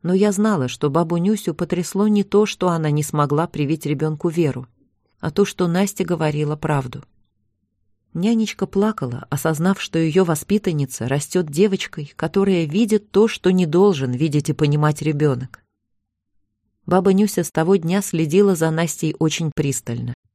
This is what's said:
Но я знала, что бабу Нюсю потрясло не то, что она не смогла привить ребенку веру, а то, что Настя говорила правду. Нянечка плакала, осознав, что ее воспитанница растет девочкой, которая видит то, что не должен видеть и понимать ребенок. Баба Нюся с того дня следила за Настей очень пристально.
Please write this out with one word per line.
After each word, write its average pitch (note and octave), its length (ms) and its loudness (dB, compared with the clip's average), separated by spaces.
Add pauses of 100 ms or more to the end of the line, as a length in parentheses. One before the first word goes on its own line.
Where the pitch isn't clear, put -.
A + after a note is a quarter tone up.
Но F3 120 0
я G3+ 180 4
знала, G3 360 0
что D3 220 -2
бабу E3 280 0
Нюсю F#3+ 360 -2
потрясло F3+ 540 -2
не G#3 160 2
то, G3+ 220 2
что F#3 240 -2
она E3 200 0
не D3+ 140 0
смогла D3 440 0
привить D3+ 380 -4
ребенку D3+ 440 -2
веру, D3 380 -2 (520)
а - 100 -6
то, G3+ 160 2
что - 220 -2
Настя F#3+ 360 0
говорила D3+ 520 -2
правду. C#3 480 -4 (1080)
Нянечка G#3+ 520 0
плакала, G3 640 -2
осознав, D#3+ 500 0
что - 200 -4
ее E3 240 2
воспитанница D#3+ 840 -2
растет D3 380 -2
девочкой, D#3+ 680 -2
которая F3+ 500 0
видит G#3 460 0
то, G#3+ 160 4
что - 240 0
не F#3 160 2
должен D3+ 440 2
видеть D3 380 0
и D3 40 0
понимать D3+ 500 2
ребенок. C#3+ 600 -2 (1300)
Баба F#3+ 240 4
Нюся G3 300 2
с - 80 -6
того E3+ 240 2
дня F3 260 0
следила F3+ 540 2
за D#3+ 160 0
Настей D#3+ 480 -2
очень D#3+ 340 0
пристально. A#2+ 640 -6 (200)